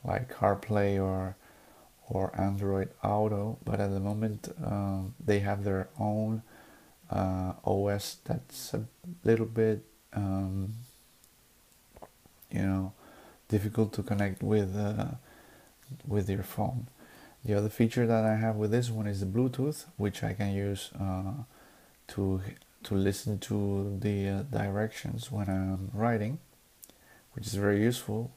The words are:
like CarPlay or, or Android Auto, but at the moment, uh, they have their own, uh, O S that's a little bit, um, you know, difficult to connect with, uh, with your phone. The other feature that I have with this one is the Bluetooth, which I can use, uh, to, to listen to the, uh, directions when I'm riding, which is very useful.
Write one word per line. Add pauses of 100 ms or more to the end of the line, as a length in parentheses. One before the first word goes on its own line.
like
CarPlay
or, (720)
or
Android (140)
Auto,
but
at
the
moment, (100)
uh, (200)
they
have
their (100)
own, (680)
uh, (120)
O
S
that's
a (380)
little
bit, (300)
um, (1800)
you
know, (560)
difficult
to
connect
with,
uh, (1040)
with
your
phone. (560)
The
other
feature
that
I
have
with
this
one
is
the
Bluetooth, (120)
which
I
can
use, (100)
uh, (640)
to, (420)
to
listen
to
the,
uh,
directions
when
I'm
riding, (960)
which
is
very
useful.